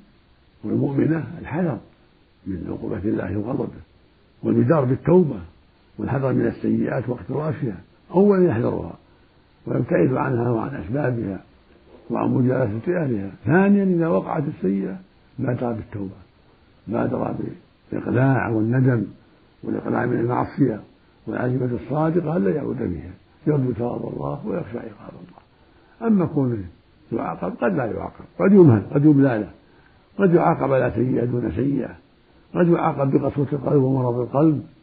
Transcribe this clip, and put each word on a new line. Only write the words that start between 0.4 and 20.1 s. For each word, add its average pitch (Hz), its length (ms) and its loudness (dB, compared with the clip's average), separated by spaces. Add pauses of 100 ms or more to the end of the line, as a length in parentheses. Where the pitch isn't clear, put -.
والمؤمنة 139 640 -2 (140)
الحذر 156 360 -4 (720)
من 92 220 -8
عقوبة 104 280 -6
الله 104 400 -4
وغضبه، 117 420 -6 (640)
والبدار 120 420 4
بالتوبة، 135 540 4 (580)
والحذر 123 360 -2
من 120 140 2
السيئات 113 600 -2
واقترافها، 135 680 -6 (360)
أولا 190 360 6
يحذرها 104 460 -2 (760)
ويبتعد 135 460 2
عنها 131 360 0
وعن 113 260 -2
أسبابها 113 640 -4 (680)
وعن 113 200 -2
مجالسة 127 760 0
أهلها. 104 280 -4 (140)
ثانيا، 196 380 4
إذا 170 240 2
وقعت 185 360 -2 (140)
السيئة 190 420 -4 (400)
بادر 123 320 -2
بالتوبة، 101 440 -10 (720)
بادر 117 480 -2 (560)
بالإقلاع 123 580 0
والندم 117 540 2 (600)
والإقلاع 58 420 -2
من 120 140 -2